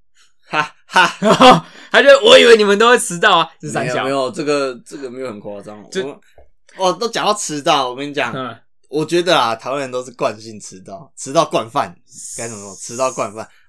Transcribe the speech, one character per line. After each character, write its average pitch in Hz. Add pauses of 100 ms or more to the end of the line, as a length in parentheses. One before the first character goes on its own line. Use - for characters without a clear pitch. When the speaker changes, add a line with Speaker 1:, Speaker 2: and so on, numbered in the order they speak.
(500)
Speaker 1:
哈， 151 (120)
哈。 180
Speaker 2:
<laughs> -
然 208
后 254 (300)
他 226
就 269 (160)
：“我 254
以 254
为 233
你 214
们 202
都 226
会 240
迟 175
到 190
啊。” 160 (100)
是 151
三 139
小。 123
Speaker 1:
没 131
有， 139
没 135
有， 127
这 156
个， 139 (120)
这 -
个 135
没 127
有 131
很 104
夸 101
张。 104
Speaker 2:
就 190
Speaker 1:
我， - (580)
哦， 185
都 214
讲 165
到 208
迟 151
到， 135
我 123
跟 143
你 143
讲， 127
Speaker 2:
嗯。 123 (320)
Speaker 1:
我 151
觉 165
得 170
啊， 117
台 127
湾 143
人 131
都 127
是 127
惯 120
性 110
迟 95
到， 95
迟 135
到 160
惯 120
犯， 113 (440)
该 117
怎 113
么 101
说？ 98
迟 120
到 131
惯 113
犯。 110 (220)